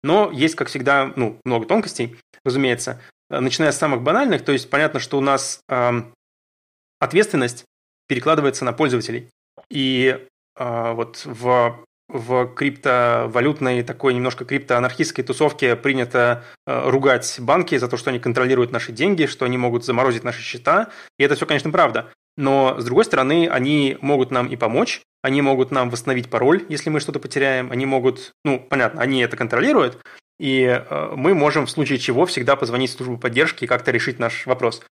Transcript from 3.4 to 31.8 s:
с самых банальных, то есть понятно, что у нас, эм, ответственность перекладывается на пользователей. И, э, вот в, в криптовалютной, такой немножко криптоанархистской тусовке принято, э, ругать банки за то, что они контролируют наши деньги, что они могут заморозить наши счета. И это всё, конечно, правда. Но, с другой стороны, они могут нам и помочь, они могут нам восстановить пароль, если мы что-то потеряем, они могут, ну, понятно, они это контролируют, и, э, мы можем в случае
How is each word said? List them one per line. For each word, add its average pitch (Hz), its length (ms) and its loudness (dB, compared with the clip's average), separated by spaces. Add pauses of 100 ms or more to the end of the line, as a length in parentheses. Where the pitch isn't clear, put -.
с 139 60 -4
самых 139 260 0
банальных, 190 420 2
то 147 80 0
есть 127 160 -2
понятно, 151 300 0
что - 180 -4
у 135 40 2
нас, 139 380 0 (100)
эм, 120 440 0 (840)
ответственность 143 680 0 (420)
перекладывается 139 580 0
на 120 80 -2
пользователей. 123 560 -2 (420)
И, 131 460 0 (400)
э, 117 360 -4
вот 117 320 -8
в, 120 540 0 (300)
в 123 460 -2
криптовалютной, 123 1300 0
такой 131 320 -2
немножко 123 300 -4
криптоанархистской 127 760 -2
тусовке 127 520 0
принято, 123 680 0 (240)
э, 131 220 -2
ругать 139 500 2
банки 151 380 2
за 123 100 0
то, 120 100 -4
что 139 140 -4
они 120 80 -4
контролируют 123 520 2
наши 117 200 -6
деньги, 156 360 0
что - 180 -6
они 123 120 -2
могут 120 280 -2
заморозить 123 380 0
наши 117 180 -8
счета. 156 480 0 (300)
И 139 40 4
это 139 120 4
всё, 165 100 -4
конечно, 151 260 -2
правда. 117 380 0 (280)
Но, 135 420 2
с 120 60 -6
другой 143 200 2
стороны, 151 440 2
они 139 520 0
могут 135 300 0
нам 123 160 0
и 127 100 -6
помочь, 120 440 -2 (220)
они 135 180 0
могут 131 300 2
нам 123 200 0
восстановить 123 380 -4
пароль, 147 400 2
если 151 200 -6
мы 151 120 0
что-то 147 180 -8
потеряем, 131 520 -2
они 127 140 -2
могут, 131 460 0 (140)
ну, 135 140 0
понятно, 131 420 0
они 131 200 0
это 120 160 -2
контролируют, 131 640 2 (400)
и, 131 240 2
э, 123 520 0
мы 147 200 4
можем 147 320 2
в - 40 -10
случае 135 280 0